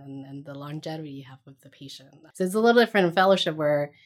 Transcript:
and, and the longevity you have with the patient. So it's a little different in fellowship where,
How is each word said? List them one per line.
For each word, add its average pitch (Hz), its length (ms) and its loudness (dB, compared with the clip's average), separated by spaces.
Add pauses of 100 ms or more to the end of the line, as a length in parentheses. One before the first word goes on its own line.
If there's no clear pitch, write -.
and, 135 220 -14
and 139 180 -16
the 143 80 -14
longevity 151 580 -12
you 139 140 -14
have 131 220 -20
with 139 160 -20
the 135 80 -20
patient. - 400 -20 (240)
So 190 100 -4
it's 185 100 -4
a 220 60 0
little 233 220 6
different 208 240 2
in 170 80 -2
fellowship 185 420 2
where, 147 360 0 (140)